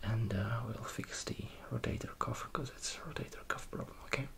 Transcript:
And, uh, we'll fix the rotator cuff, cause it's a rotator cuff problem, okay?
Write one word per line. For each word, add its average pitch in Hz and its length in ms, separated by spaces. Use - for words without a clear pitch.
And, 110 300
uh, 104 340
we'll 110 160
fix - 400
the - 120
rotator - 360
cuff, - 340
cause - 220
it's - 220
a - 20
rotator - 380
cuff - 240
problem, - 340
okay? 131 220